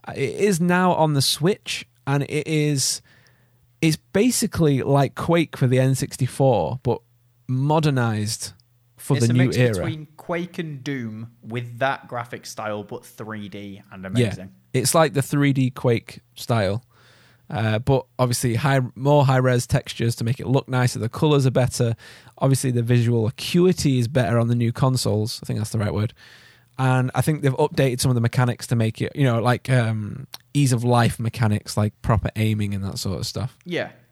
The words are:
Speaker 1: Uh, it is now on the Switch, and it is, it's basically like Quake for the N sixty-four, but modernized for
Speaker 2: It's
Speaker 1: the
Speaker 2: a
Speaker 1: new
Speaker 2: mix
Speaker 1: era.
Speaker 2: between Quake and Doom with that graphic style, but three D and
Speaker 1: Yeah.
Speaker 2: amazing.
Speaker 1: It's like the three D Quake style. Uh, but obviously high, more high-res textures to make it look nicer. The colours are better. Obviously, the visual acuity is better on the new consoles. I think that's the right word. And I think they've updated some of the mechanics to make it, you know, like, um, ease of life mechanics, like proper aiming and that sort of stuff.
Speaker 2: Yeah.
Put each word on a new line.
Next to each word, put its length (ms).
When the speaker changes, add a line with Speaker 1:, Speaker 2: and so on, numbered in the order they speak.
Speaker 1:
Uh, 80
it 220
is 240
now 320
on 220
the 80
Switch, 640
and 180
it 220
is, 560
it's 160
basically 840
like 340
Quake 400
for 100
the 140
N 160
sixty-four, 880
but 160
modernized 1040
for 200
Speaker 2:
It's 120
Speaker 1:
the 40
Speaker 2:
a 40
Speaker 1:
new 80
Speaker 2:
mix 120
Speaker 1:
era. 180
Speaker 2:
between 320
Quake 420
and 240
Doom 480
with 380
that 300
graphic 360
style, 380
but 240
three 420
D 320
and 100
Speaker 1:
Yeah. 60
Speaker 2:
amazing. 420
Speaker 1:
It's 240
like 180
the 80
three 300
D 180
Quake 500
style. 480
Uh, 300
but 260
obviously 380
high, 240
more 280
high-res 440
textures 480
to 80
make 160
it 80
look 200
nicer. 300
The 100
colours 380
are 60
better. 420
Obviously, 340
the 100
visual 460
acuity 720
is 80
better 320
on 80
the 80
new 160
consoles. 680
I 60
think 140
that's 100
the 80
right 160
word. 180
And 380
I 60
think 220
they've 140
updated 440
some 100
of 60
the 40
mechanics 460
to 100
make 240
it, 140
you 80
know, 180
like, 300
um, 560
ease 180
of 100
life 380
mechanics, 560
like 160
proper 320
aiming 400
and 80
that 160
sort 220
of 60
stuff. 380
Speaker 2:
Yeah. 260